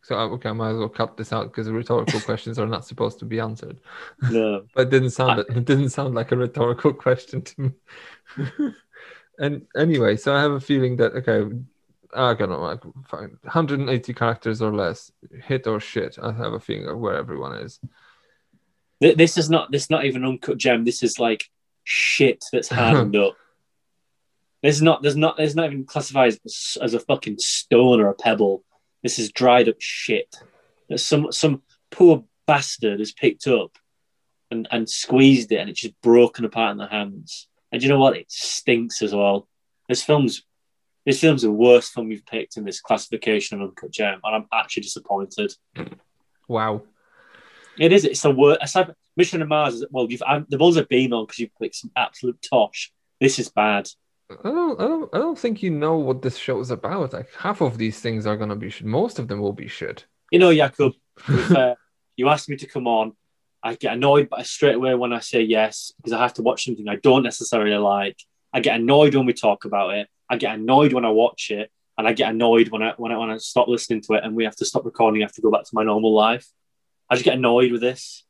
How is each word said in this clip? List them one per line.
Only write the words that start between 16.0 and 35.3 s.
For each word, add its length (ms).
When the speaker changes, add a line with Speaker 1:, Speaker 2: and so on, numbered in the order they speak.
Speaker 1:
I 120
have 180
a 80
feeling 280
of 120
where 160
everyone 440
is. 200
Speaker 2:
Th-, 140
this 220
is 120
not, 220
this 120
is 60
not 140
even 220
Uncut 320
Gem. 260
This 200
is, 160
like, 260
shit 680
that's 180
Speaker 1:
<laughs> 100
Speaker 2:
hardened 360
up. 200
This 140
is 40
not, 220
there's 140
not, 200
there's 180
not 120
even 180
classified 580
as, 380
as 140
a 40
fucking 380
stone 640
or 60
a 80
pebble. 480
This 160
is 120
dried 380
up 80
shit 600
that 80
some, 340
some 300
poor 320
bastard 500
has 140
picked 340
up 320
and, 220
and 180
squeezed 640